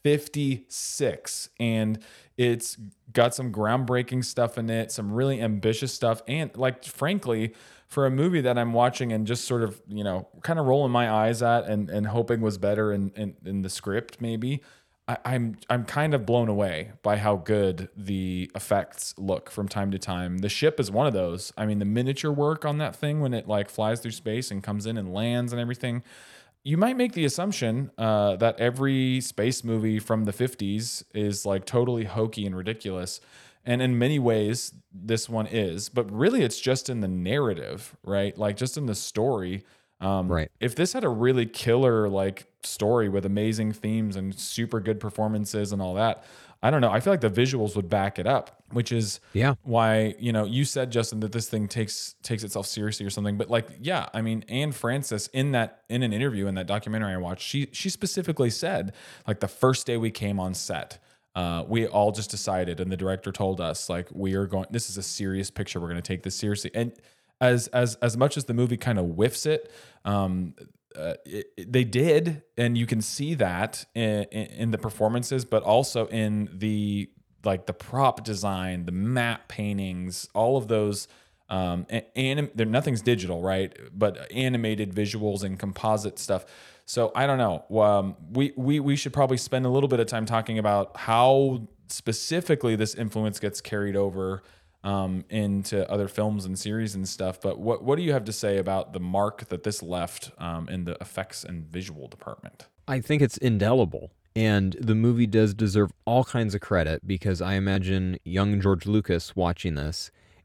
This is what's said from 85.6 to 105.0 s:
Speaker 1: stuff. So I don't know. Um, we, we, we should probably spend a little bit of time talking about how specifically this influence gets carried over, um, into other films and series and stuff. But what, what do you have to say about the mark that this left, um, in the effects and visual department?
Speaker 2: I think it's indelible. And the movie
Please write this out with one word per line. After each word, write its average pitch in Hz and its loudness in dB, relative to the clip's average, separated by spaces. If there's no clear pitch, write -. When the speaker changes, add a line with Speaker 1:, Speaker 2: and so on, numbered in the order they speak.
Speaker 1:
stuff. - -2
So 117 0
I 135 2
don't 135 2
know. 104 2
Um, 101 4
we, 135 0
we, 139 2
we 139 2
should 143 -4
probably 131 2
spend 127 -2
a 123 2
little 135 4
bit 123 4
of 117 2
time 113 -2
talking 113 0
about 101 2
how 127 6
specifically 139 0
this 107 0
influence 107 -2
gets 101 -4
carried 101 -2
over, 95 0
um, 95 0
into 101 0
other 101 0
films 104 -2
and 95 -6
series 107 -4
and 95 -6
stuff. 92 -6
But 98 -2
what, 110 -2
what 135 2
do 175 0
you 151 2
have 117 0
to 110 -6
say 101 0
about 95 0
the 92 -6
mark 98 0
that 90 -6
this 104 -4
left, 87 -6
um, 82 -6
in 90 -4
the 85 -6
effects - -8
and 82 -10
visual 80 -10
department? - -16
Speaker 2:
I 131 0
think 147 4
it's 123 4
indelible. 110 2
And 104 4
the 110 2
movie 117 4